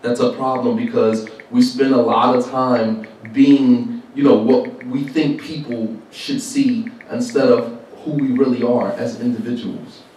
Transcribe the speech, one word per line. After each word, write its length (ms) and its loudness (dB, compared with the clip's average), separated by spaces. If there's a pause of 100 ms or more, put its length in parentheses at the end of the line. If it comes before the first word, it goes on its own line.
That's 180 -2
a 140 2
problem, 420 -2
because 540 0 (220)
we 100 4
spend 320 2
a 80 4
lot 340 2
of 140 0
time 580 0 (260)
being, 680 4 (140)
you 80 0
know, 120 6
what 500 0
we 180 -6
think 380 -2
people 540 -8 (160)
should 300 -8
see 460 0 (240)
instead 380 0
of 300 0 (240)
who 80 -6
we 200 0
really 320 2
are 300 0
as 280 -6
individuals. 800 -6 (160)